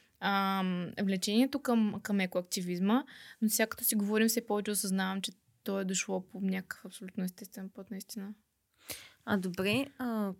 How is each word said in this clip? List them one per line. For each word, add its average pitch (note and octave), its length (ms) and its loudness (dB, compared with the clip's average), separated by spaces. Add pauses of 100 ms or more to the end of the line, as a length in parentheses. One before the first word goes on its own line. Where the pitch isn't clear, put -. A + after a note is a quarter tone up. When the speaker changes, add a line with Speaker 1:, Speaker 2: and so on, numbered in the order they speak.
(200)
Speaker 1:
ам, F#3+ 680 2 (120)
влечението G#3 600 2
към, A3+ 420 4
към G3+ 160 0
екоактивизма, F#3 840 0 (380)
но G#3+ 80 4
сега A3 180 2
като - 160 -8
си - 120 4
говорим, G#3+ 320 4
все A3+ 180 0
повече G#3 260 0
осъзнавам, F#3+ 500 0
че - 100 -4 (320)
то G3 160 -2
е F#3+ 60 -2
дошло F#3 420 -2
по - 140 -12
някакъв F#3+ 440 -4
абсолютно F#3 380 -8
естествен F#3+ 460 -8
път, F#3+ 220 -14
наистина. G3 360 -10 (1000)
Speaker 2:
А, G#3+ 120 2
добре, F#3+ 480 0 (120)
а, A3 420 0